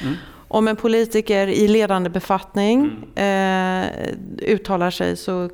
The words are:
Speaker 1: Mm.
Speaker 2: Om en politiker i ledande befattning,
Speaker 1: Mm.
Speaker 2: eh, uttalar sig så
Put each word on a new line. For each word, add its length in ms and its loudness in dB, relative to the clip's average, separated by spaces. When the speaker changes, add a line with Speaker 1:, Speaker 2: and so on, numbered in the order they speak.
Speaker 1:
Mm. 120 -4
Speaker 2:
Om 200 2
en 80 0
politiker 720 2
i 220 4
ledande 420 2
befattning, 800 0
Speaker 1:
Mm. 680 0
Speaker 2:
eh, 240 -6
uttalar 380 0
sig 260 -2
så 380 -4